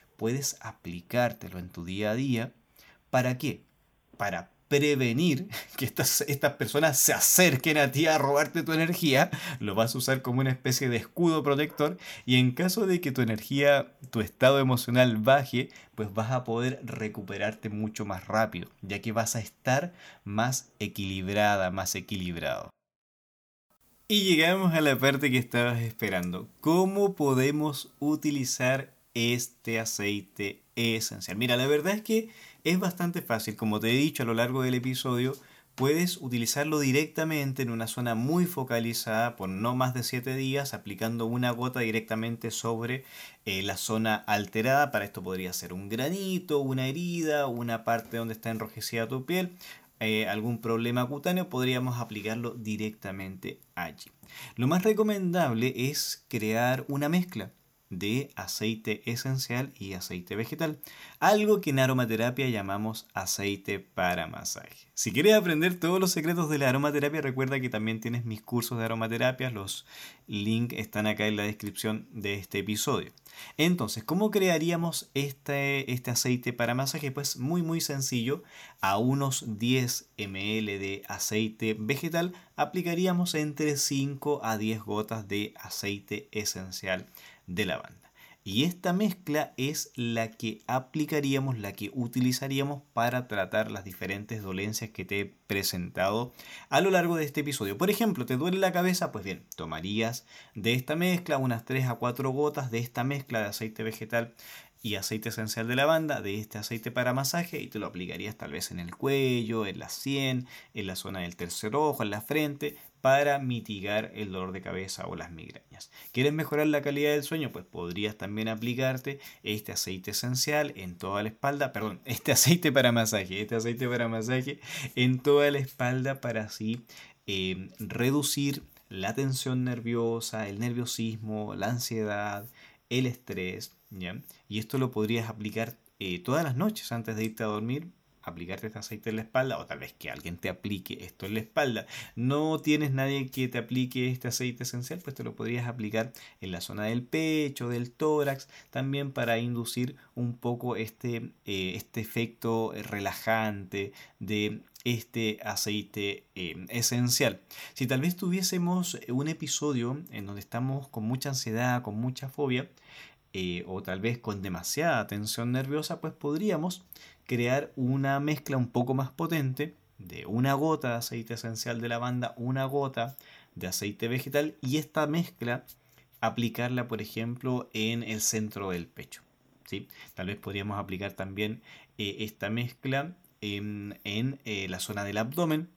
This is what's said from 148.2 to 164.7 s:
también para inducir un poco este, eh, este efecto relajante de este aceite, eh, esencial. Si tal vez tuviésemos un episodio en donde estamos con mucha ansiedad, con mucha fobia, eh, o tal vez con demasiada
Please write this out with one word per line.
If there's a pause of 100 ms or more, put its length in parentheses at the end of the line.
también
para
inducir (200)
un
poco
este, (140)
eh,
este
efecto (100)
relajante (260)
de (240)
este
aceite, (120)
eh,
esencial. (320)
Si
tal
vez
tuviésemos (120)
un
episodio (100)
en
donde
estamos
con
mucha
ansiedad,
con
mucha
fobia, (640)
eh,
o
tal
vez
con
demasiada